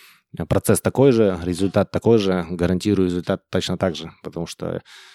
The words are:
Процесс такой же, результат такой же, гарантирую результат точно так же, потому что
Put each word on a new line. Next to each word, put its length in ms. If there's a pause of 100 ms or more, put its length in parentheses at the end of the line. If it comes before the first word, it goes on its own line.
(480)
Процесс 320
такой 320
же, 320
результат 480
такой 260
же, 320
гарантирую 560
результат 440
точно 280
так 160
же, 160 (120)
потому 240
что 360 (320)